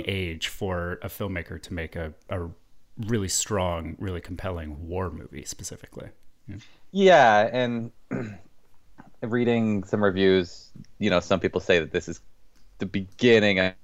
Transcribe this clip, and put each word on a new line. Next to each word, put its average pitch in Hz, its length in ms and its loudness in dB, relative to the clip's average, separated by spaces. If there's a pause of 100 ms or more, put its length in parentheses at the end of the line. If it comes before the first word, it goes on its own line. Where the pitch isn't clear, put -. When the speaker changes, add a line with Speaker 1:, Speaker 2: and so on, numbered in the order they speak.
Speaker 1:
age 90 420 -6
for 90 540 -6
a 101 60 -8
filmmaker 90 560 -8
to - 100 -14
make 82 220 -8
a, 80 180 -8 (160)
a 92 120 -6 (640)
really 104 200 -2
strong, 87 720 -4
really 92 240 -8
compelling 82 680 -10
war 90 220 -4
movie - 340 -14
specifically. - 640 -14 (380)
Yeah. 98 80 -14 (360)
Speaker 2:
Yeah, 139 600 8
and 120 400 -2 (200)
<clears throat> 113 260 -8 (840)
reading 113 600 2
some 107 180 0
reviews, 95 640 2 (300)
you 101 100 0
know, 90 100 4
some 92 200 0
people - 200 -2
say 90 200 4
that 76 120 -2
this 87 160 -2
is 82 140 -10 (560)
the 104 80 -6
beginning 98 880 4 (100)